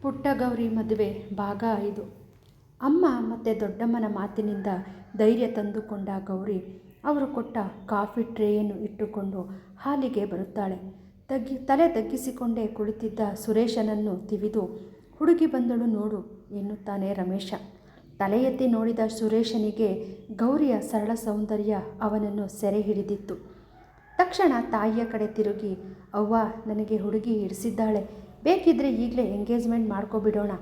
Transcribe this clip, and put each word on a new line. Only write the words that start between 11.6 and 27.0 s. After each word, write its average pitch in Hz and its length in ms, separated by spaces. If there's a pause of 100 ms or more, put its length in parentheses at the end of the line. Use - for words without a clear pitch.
ತಗ್ಗಿಸಿಕೊಂಡೇ 233 760
ಕುಳಿತಿದ್ದ 214 540 (140)
ಸುರೇಶನನ್ನು 214 840
ತಿವಿದು, 214 440 (560)
"ಹುಡುಗಿ 320 300
ಬಂದಳು 240 400
ನೋಡು," 214 680
ಎನ್ನುತ್ತಾನೆ 202 600
ರಮೇಶ. 190 420 (640)
ತಲೆ 202 240
ಎತ್ತಿ 262 240
ನೋಡಿದ 226 400
ಸುರೇಶನಿಗೆ 214 1120 (180)
ಗೌರಿಯ 254 440
ಸರಳ 220 340
ಸೌಂದರ್ಯ 208 680 (180)
ಅವನನ್ನು 208 480
ಸೆರೆ 208 320
ಹಿಡಿದಿತ್ತು. 202 540 (840)
ತಕ್ಷಣ 359 340 (180)
ತಾಯಿಯ 220 340
ಕಡೆ 214 220
ತಿರುಗಿ, 214 500 (380)
"ಅವ್ವ, 214 220 (300)
ನನಗೆ 214 300
ಹುಡುಗಿ 214 420